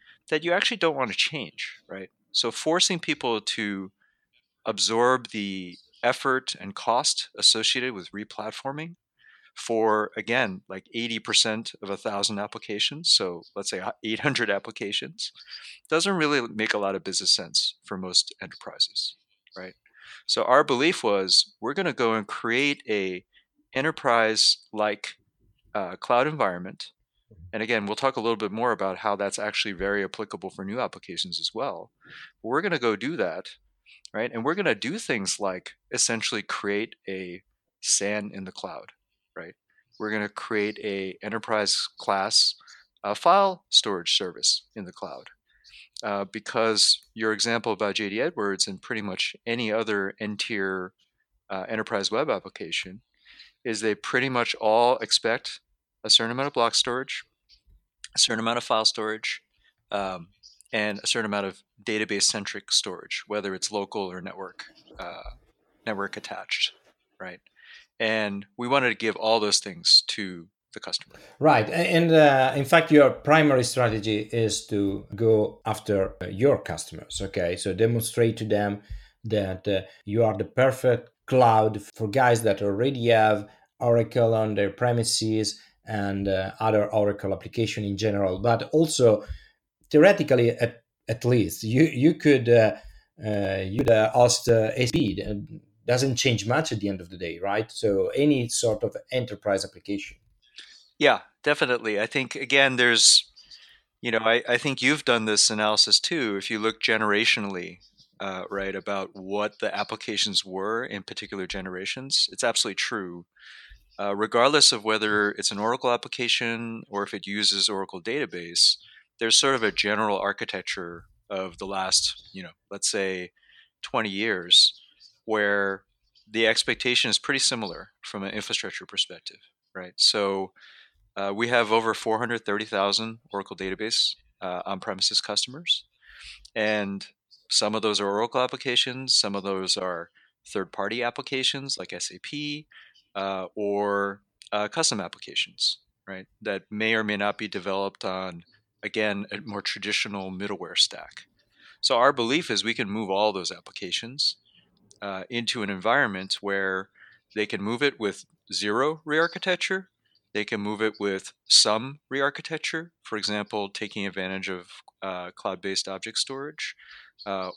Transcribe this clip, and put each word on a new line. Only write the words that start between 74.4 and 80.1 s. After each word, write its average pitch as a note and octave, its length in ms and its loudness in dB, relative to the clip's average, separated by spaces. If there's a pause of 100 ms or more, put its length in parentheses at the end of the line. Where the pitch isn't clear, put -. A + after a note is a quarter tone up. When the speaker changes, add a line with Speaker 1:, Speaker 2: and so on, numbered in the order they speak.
Speaker 2:
to G2 380 0 (100)
go A2 500 4
after, G2+ 560 0
uh, F#2 60 -8
your G#2+ 340 2
customers, - 600 -10
okay? F#2 340 -2
So F#2 180 -2
demonstrate A2+ 640 2
to A2 80 -6
them G#2 360 0 (420)
that, G2+ 440 -2
uh, F#2+ 140 2 (240)
you A2 180 2